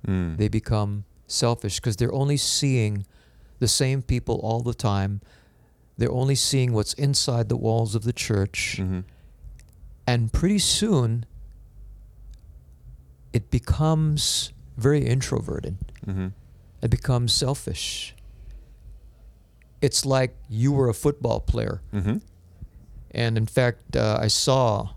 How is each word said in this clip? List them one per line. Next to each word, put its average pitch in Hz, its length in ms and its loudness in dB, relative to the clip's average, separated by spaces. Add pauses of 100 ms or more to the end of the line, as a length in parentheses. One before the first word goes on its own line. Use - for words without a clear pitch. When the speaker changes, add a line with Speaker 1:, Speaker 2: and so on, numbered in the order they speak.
Speaker 1:
Mm. 87 300 -2
Speaker 2:
They 107 100 0
become 104 560 -2 (240)
selfish 117 520 -2
'cause 110 180 -2
they're - 160 0
only 139 240 2
seeing 110 680 0 (540)
the 117 80 2
same 135 340 2
people 123 360 0
all 113 240 -2
the 120 120 -2
time. 101 480 0 (760)
They're 120 140 0
only 135 240 2
seeing 127 380 2
what's 107 200 0
inside 131 560 0
the 120 80 2
walls 113 380 0
of 107 80 0
the 117 100 0
church. - 680 -2
Speaker 1:
Mm-hmm. 92 200 -2 (1040)
Speaker 2:
And 120 260 2
pretty 196 280 4
soon, 123 680 2 (2000)
it 113 180 -2
becomes 156 1000 2 (240)
very 135 280 4
introverted. 120 720 -2 (280)
Speaker 1:
Mm-hmm. 95 220 -2 (540)
Speaker 2:
It 120 100 0
becomes 120 420 2
selfish. - 840 -4 (1700)
It's - 240 0
like 131 300 2 (140)
you 120 220 2
were 135 180 4
a 107 40 0
football 123 460 0
player. 110 420 -2 (120)
Speaker 1:
Mm-hmm. 104 240 0 (920)
Speaker 2:
And 117 260 0
in 110 80 2
fact, 120 500 0
uh, 113 260 4
I 113 60 2
saw 113 680 2